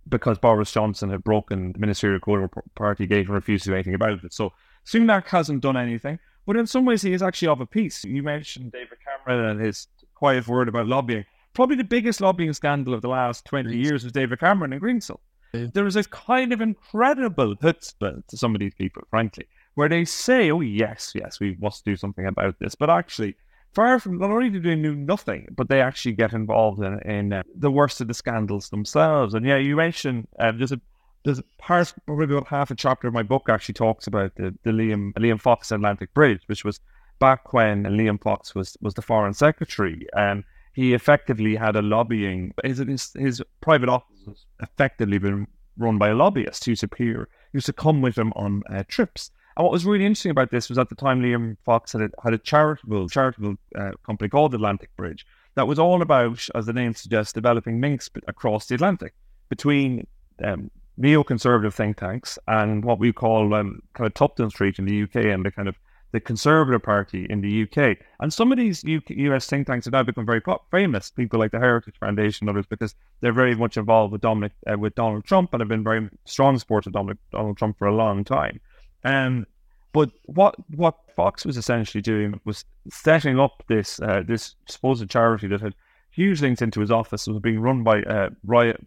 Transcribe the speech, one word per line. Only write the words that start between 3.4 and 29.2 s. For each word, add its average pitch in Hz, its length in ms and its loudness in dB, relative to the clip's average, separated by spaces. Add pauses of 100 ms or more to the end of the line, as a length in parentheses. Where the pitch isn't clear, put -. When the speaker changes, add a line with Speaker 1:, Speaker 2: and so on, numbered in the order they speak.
Speaker 1:
to 98 60 -2
do 95 40 0
anything 92 200 -2
about 101 280 -2
it. 92 120 -18
So 104 180 -6 (340)
Sunak 226 400 4
hasn't 156 360 0
done 135 140 0
anything, 123 440 -4 (260)
but 202 100 0
in 233 100 0
some 254 180 0
ways 233 180 2
he 196 100 0
is 180 100 -2
actually 180 260 0
of 143 120 2
a 123 60 -8
piece. - 380 -4
You 139 180 -6
mentioned 147 480 -8
David 123 280 -16 (280)
Cameron 123 200 0
and 107 140 -2
his 107 280 -4 (260)
quiet 127 320 0
word 120 220 0
about 113 180 -2
lobbying. 117 380 -2 (300)
Probably 262 200 2
the 254 80 -2
biggest 226 380 -2
lobbying 180 320 0
scandal 143 420 -2
of 107 80 -6
the 120 60 -4
last 123 360 -2
twenty 120 320 -4
Speaker 2:
Yes. 123 100 0
Speaker 1:
years 143 180 -2
was 123 80 -10
David 127 260 -2
Cameron 170 360 2
and 139 80 -10
Greensill. 233 360 -4 (340)
Speaker 2:
Yeah. 120 220 -6
Speaker 1:
There 202 100 2
was 196 120 0
a 208 80 2
kind 247 480 -2
of 220 80 -2
incredible 220 960 0
chutzpah 104 720 -2
to - 80 -18
some 117 180 0
of 104 60 -2
these 101 140 -6
people, - 360 -6
frankly, 110 360 -4 (280)
where 147 140 2
they 170 160 2
say, 226 480 2
"Oh, 170 80 0
yes, 107 560 -2
yes, 95 240 -10
we 98 200 -4
must 104 240 -6
do 101 120 -2
something 98 300 -6
about 95 320 -2
this." - 160 -8
But 151 160 0
actually, 170 460 -2 (360)
far 240 260 4
from, 185 200 -6
not 190 120 0
only 233 200 0
do 190 100 -4
they 170 140 0
do 151 200 0
nothing, 143 580 -4
but 123 160 -4
they 135 120 4
actually 127 320 0
get 110 200 2
involved 110 480 2
in, 101 200 -4
in, 101 320 -2
uh, 95 100 -4 (140)
the 143 140 0
worst 143 300 2
of 123 60 -6
the 113 80 -6
scandals 104 560 -6
themselves. 135 640 0